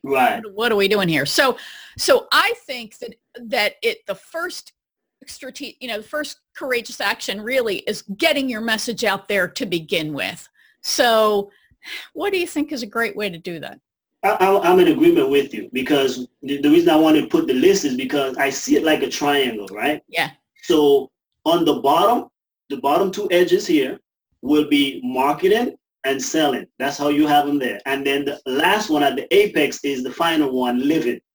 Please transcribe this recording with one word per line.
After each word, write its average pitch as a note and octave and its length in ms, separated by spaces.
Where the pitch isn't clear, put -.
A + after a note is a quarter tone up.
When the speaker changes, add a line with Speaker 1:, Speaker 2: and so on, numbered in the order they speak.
Speaker 1:
Right. - 400
Speaker 2:
what, G3+ 100
what A3+ 180
are G#3 40
we G3 120
doing G3 200
here? D#3 180
So, C4+ 300
so - 340
I F#4+ 240
think A#3+ 320
that, A#3 160
that G#3 360
it, A3 240
the G3 80
first - 600
strate-, C4 540
you B3 80
know, A3 80
the G#3+ 100
first D4+ 320
courageous B3 460
action G#3+ 400
really A3+ 400
is - 220
getting C#4+ 320
your A3 120
message A3+ 440
out G3 220
there F#3+ 220
to A3+ 180
begin D#3+ 460
with. G#2 360
So G#3+ 680
what F#4+ 200
do F#4+ 60
you F4 80
think D4+ 260
is B3 100
a A#3 40
great A3+ 300
way G#3 140
to E3+ 80
do E3+ 220
that? - 200
Speaker 1:
I, - 80
I, F#3+ 400
I'm F#3 100
in D#3+ 80
agreement D3+ 420
with C#3 220
you, - 200
because C3 560
the, C#3 180
the D3 100
reason E3 200
I D#3 60
wanted D#3 260
to - 60
put - 200
the B2+ 60
list F#3 300
is B2+ 120
because C3 400
I C#3 140
see C#3+ 260
it E3 80
like D3+ 180
a B2 80
triangle, C3 640
right? B2 360
Speaker 2:
Yeah. - 220
Speaker 1:
So C#3+ 480
on E4 200
the D4+ 160
bottom, - 480
the C#3 100
bottom E3+ 320
two G#3 220
edges F3+ 340
here C#3 320
will D3 260
be C#3 340
marketing D#3 760
and C3+ 160
selling. C#3+ 460
That's C#3 200
how D3 100
you D3 180
have D3 200
them C#3+ 140
there. A#2+ 260
And C#3 180
then C#3 200
the C#3 220
last F3 420
one D3+ 160
at B2+ 120
the - 180
apex F3 500
is C#3 180
the B2+ 100
final D#3+ 400
one, B2+ 340
living. C#3 340